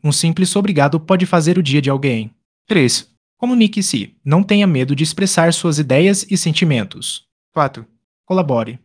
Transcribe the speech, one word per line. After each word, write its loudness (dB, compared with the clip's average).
Um 0
simples 0
obrigado 0
pode 0
fazer 2
o 2
dia 0
de -2
alguém. -2
Três. 0
Comunique-se. -2
Não 2
tenha 2
medo 0
de 0
expressar 0
suas -2
ideias 2
e 2
sentimentos. -4
Quatro. -4
Colabore. -2